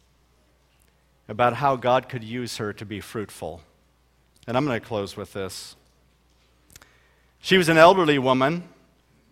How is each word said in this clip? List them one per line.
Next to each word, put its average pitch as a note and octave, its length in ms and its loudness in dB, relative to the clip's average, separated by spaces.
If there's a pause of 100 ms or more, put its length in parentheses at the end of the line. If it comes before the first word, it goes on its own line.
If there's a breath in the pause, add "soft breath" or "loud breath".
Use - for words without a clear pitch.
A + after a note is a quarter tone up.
(1300)
about A#2 260 0
how C3+ 220 -2
God B2 320 0
could A#2 160 -12
use A#2 320 -10
her G#2 160 -6
to A2+ 120 -16
be G2+ 160 -10
fruitful. F#2 640 -12 (840)
And A#2 80 -4
I'm C#3+ 100 0
gonna A#2 140 -4
close G2+ 360 -8
with G2+ 160 -14
this. - 440 -12 (1600 soft breath)
She - 180 0
was E3+ 120 2
an E3 100 4
elderly E3 400 8
woman, C3 500 0 (640)